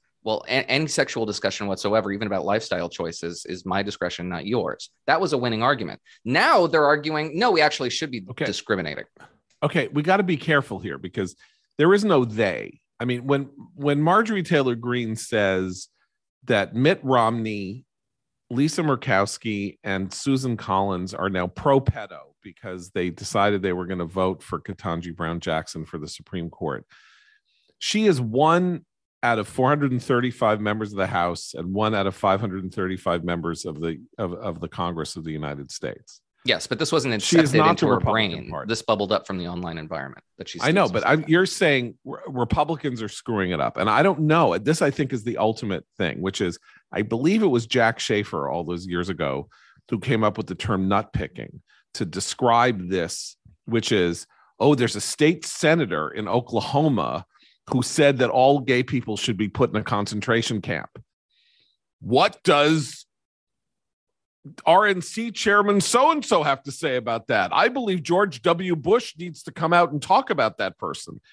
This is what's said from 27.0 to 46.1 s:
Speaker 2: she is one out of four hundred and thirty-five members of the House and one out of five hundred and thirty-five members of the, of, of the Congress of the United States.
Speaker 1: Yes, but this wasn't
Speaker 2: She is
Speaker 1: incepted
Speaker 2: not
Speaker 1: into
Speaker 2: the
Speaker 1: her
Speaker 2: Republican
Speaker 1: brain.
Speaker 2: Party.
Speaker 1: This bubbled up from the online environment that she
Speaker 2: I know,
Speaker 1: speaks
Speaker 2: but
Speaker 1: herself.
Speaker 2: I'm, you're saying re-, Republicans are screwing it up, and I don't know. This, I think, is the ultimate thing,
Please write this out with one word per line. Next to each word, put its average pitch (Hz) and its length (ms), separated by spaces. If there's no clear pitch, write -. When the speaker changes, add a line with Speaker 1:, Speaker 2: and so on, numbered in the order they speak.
Speaker 2:
she 214 260
is 160 160
one 160 640
out 117 160
of 101 80
four 127 200
hundred 143 240
and 123 100
thirty-five 120 600
members 107 320
of 95 40
the 95 100
House 87 480
and 87 180
one 107 200
out 98 140
of 95 80
five 98 240
hundred 95 240
and 90 100
thirty-five 90 520
members 85 400
of 78 160
the, 82 180
of, 90 160
of 87 280
the 82 80
Congress 85 480
of 80 80
the 80 60
United 71 400
States. - 500
Speaker 1:
Yes, 110 220
but - 100
this - 140
wasn't 127 320
Speaker 2:
She 170 140
is 151 180
Speaker 1:
incepted - 20
Speaker 2:
not 156 140
Speaker 1:
into 175 140
Speaker 2:
the 139 40
Speaker 1:
her 120 80
Speaker 2:
Republican 107 340
Speaker 1:
brain. 78 200
Speaker 2:
Party. 78 180
Speaker 1:
This 113 140
bubbled 101 280
up - 140
from 95 140
the 87 80
online 87 320
environment 78 440
that - 100
she - 140
Speaker 2:
I 139 100
know, 180 140
Speaker 1:
speaks 95 80
Speaker 2:
but 110 160
Speaker 1:
herself. 151 140
Speaker 2:
I'm, - 60
you're 175 180
saying 135 580
re-, - 220
Republicans 135 760
are 107 80
screwing 98 400
it 85 100
up, 64 180
and 104 120
I 117 140
don't 160 180
know. 156 380
This, 147 240
I 143 80
think, 131 200
is 120 120
the 117 160
ultimate 107 460
thing, 85 240